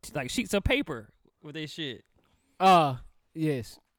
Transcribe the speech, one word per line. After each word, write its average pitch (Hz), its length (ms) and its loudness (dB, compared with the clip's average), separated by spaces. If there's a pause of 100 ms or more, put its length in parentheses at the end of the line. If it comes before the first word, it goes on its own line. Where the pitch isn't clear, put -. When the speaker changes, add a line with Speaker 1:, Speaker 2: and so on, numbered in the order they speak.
Speaker 1:
t-, - 120 -18
like, 131 160 -6
sheets - 240 -4
of 202 100 0
paper 160 460 -2 (320)
with 147 140 -16
their 156 120 -8
shit. 139 360 -10 (560)
Speaker 2:
Uh, 170 380 6 (360)
yes. 151 460 -4 (200)